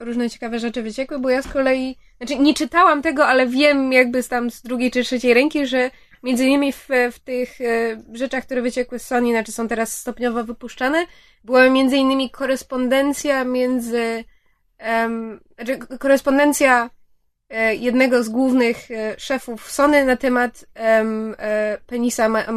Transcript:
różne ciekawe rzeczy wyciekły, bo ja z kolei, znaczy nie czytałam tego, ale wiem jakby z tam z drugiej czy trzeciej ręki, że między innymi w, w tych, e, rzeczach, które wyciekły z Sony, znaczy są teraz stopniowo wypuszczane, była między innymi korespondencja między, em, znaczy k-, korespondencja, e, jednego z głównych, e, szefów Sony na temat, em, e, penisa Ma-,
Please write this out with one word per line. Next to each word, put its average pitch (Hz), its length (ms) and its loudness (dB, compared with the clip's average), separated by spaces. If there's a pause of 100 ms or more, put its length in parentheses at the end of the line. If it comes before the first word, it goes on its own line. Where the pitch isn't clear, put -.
różne 233 300 -4
ciekawe 233 280 -8
rzeczy 233 240 -6
wyciekły, 262 360 -8
bo 262 120 -2
ja 254 120 0
z - 60 -12
kolei, 262 480 -2 (220)
znaczy 262 200 -6
nie 294 160 6
czytałam 311 480 2
tego, 294 240 2
ale 254 200 4
wiem 269 460 2
jakby 254 300 2
z - 60 -8
tam 240 220 -4
z - 120 -20
drugiej 247 280 -2
czy 247 140 -2
trzeciej 247 300 0
ręki, 285 320 2
że 254 240 0 (320)
między 254 240 0
innymi 277 260 2
w, - 160 -16 (240)
w - 80 -20
tych, 247 400 -8
e, 226 420 -2 (100)
rzeczach, 254 320 -6
które 247 180 -4
wyciekły 247 360 -4
z - 80 -14
Sony, 240 240 0
znaczy 226 220 -2
są 226 160 -6
teraz 226 300 -4
stopniowo 240 460 -6
wypuszczane, 262 640 -4 (380)
była 254 260 6
między 269 260 2
innymi 269 340 2
korespondencja 269 1120 -2
między, 240 800 -2 (540)
em, 226 640 -4 (160)
znaczy 233 220 -6
k-, - 200 -16
korespondencja, 277 920 4 (600)
e, 220 240 0
jednego 247 500 2
z 220 40 -6
głównych, 247 640 0
e, 220 280 -6
szefów - 520 -8
Sony 285 340 4
na 254 120 2
temat, 247 480 -2 (100)
em, 220 640 0
e, 214 480 -4
penisa 240 420 -2
Ma-, 220 280 -2